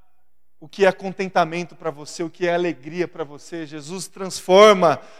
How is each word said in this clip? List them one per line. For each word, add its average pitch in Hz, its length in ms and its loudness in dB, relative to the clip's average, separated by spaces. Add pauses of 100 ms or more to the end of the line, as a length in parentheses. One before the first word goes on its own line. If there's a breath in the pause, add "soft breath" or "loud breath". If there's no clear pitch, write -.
(600 soft breath)
o 156 80 -20
que - 160 -2
é 185 80 4
contentamento 180 800 -6
pra 165 160 -10
você, 147 320 -12
o 165 60 -6
que 175 180 -6
é 170 60 0
alegria 170 560 -6
pra 165 160 -12
você. 147 400 -14
Jesus 156 420 -14
transforma 185 920 4 (200 loud breath)